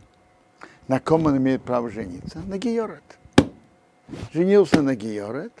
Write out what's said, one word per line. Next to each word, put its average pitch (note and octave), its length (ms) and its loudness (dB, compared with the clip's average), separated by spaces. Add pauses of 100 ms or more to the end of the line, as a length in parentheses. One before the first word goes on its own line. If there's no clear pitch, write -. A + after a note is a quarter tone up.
(880)
На C3 140 2
ком D#3+ 260 2
он C#3 120 2
имеет C3 240 2
право A#2+ 280 -2
жениться? G2 560 -10
На G3 120 -8
гиорет. A3+ 440 -4 (1300)
Женился F3+ 500 4
на C3+ 120 0
гиорет, A2 640 -8